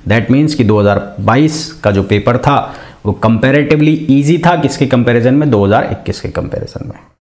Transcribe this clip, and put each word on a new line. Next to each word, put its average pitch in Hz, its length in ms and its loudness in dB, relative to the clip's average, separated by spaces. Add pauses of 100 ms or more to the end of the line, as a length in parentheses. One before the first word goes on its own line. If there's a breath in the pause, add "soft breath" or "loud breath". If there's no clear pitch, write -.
That 110 220 0
means 151 240 2
कि 123 100 0
दो 104 160 2
हज़ार 101 400 0
बाईस 135 520 0
का - 180 -2
जो 98 120 2
paper 107 360 0
था 143 360 -2 (320 loud breath)
वो 98 200 -4
comparatively 147 680 2 (140)
easy 143 280 2
था। 175 180 2
किसके 139 300 -2
comparison 120 480 2
में? 147 160 2
दो 104 140 2
हज़ार 107 280 2
इक्कीस - 280 -8
के - 80 -8
comparison - 600 -8
में। - 60 -14 (320)